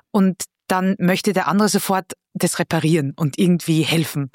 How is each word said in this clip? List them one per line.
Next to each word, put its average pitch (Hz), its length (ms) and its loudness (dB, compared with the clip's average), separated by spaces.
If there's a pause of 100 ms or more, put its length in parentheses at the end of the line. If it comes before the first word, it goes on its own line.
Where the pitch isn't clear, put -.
(120)
Und 190 320 0 (240)
dann 185 300 0
möchte 185 360 0
der 180 140 -2
andere 196 220 2
sofort 190 440 -2 (200)
das - 240 -2
reparieren 160 580 0
und 147 220 -4
irgendwie 165 460 2
helfen. 143 500 -2